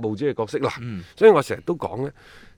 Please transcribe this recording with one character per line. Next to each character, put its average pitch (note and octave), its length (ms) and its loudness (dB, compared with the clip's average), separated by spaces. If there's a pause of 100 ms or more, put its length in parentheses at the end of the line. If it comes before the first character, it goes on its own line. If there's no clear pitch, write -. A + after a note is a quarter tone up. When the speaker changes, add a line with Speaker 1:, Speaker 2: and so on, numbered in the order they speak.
Speaker 1:
務 A2 160 -4
者 A2+ 120 -6
嘅 C3 60 0
角 A2 120 -4
色。 - 140 -6
嗱， B2+ 120 -2 (100)
Speaker 2:
嗯。 A2 220 -10 (120)
Speaker 1:
所 A3+ 120 6
以 A3 40 12
我 D#3 100 6
成 G#2+ 140 -6
日 - 100 -10
都 F3 100 -4
講 G2+ 300 -8
呢， D3 60 -10 (460)